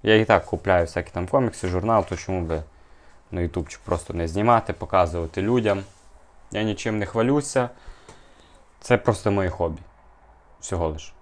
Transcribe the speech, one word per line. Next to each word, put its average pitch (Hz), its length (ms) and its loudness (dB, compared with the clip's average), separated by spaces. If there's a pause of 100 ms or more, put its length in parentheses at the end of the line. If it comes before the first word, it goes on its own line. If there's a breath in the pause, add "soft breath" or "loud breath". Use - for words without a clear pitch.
Я 107 140 6
і 110 80 6
так 104 200 4
купляю 90 420 2
всякі - 240 -6
там 90 180 -6
комікси, 123 400 0
журнал, 95 360 2
то 92 120 -6
чому 92 260 -4
би 80 200 -4 (680 soft breath)
на 90 100 -6
ютубчик 85 400 -6
просто - 340 -4
не 85 140 -4
знімати, 107 440 2
показувати 85 720 0
людям. 107 400 0 (680)
Я 107 120 -4
нічим 107 360 -2
не 101 80 -2
хвалюся. 123 640 0 (1080 soft breath)
Це - 160 4
просто 107 340 0
моє 98 200 0
хобі. 82 320 -4 (760)
Всього 85 280 -4
лиш. 78 340 -10